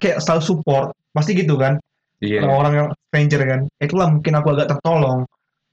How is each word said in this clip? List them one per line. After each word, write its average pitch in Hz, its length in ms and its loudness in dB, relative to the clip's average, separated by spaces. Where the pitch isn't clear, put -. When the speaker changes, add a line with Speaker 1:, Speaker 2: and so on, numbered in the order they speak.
Speaker 1:
kayak 185 240 0
selalu 165 160 2
support. 151 460 0
Pasti 156 240 0
gitu 151 160 2
kan? 135 240 0
Speaker 2:
Iya. 104 240 -2
Speaker 1:
Orang-orang 143 300 2
yang 147 140 0
stranger 147 380 2
kan. 131 160 -2
Itulah 170 320 0
mungkin 151 260 0
aku 147 120 0
agak 143 160 0
tertolong. 139 500 0